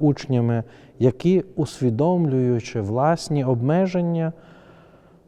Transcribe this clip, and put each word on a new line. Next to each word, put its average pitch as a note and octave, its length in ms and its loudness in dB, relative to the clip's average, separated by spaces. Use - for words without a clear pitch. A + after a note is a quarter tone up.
учнями, A#2+ 640 0
які, E3 460 2
усвідомлюючи C3 1200 0
власні C#3 640 0
обмеження, E3 880 0